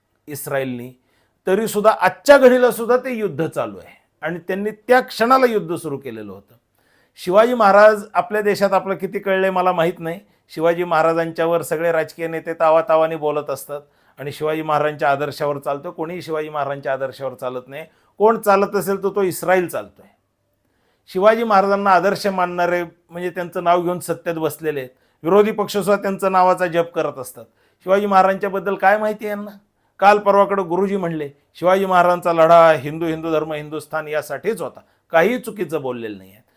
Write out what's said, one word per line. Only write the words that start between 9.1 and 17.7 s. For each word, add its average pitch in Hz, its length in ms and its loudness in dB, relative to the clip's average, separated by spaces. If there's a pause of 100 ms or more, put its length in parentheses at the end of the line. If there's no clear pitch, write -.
कळलंय 190 320 0
मला 185 220 0
माहीत 170 260 0
नाही, 165 220 -8 (340)
शिवाजी 170 300 0
महाराजांच्यावर 165 760 0
सगळे 165 300 -2
राजकीय 160 360 -4
नेते 165 260 -8
तावातावाने 160 640 2
बोलत 147 340 -4
असतात 143 300 -10 (380)
आणि 139 140 -10
शिवाजी 156 300 -4
महाराजांच्या 151 480 0
आदर्शावर 143 480 -4
चालतं. 143 320 -8
कोणीही 170 320 -10
शिवाजी 156 260 -8
महाराजांच्या 143 440 -6
आदर्शावर 131 420 -8
चालत 127 320 -10
नाही. 147 200 -16 (320)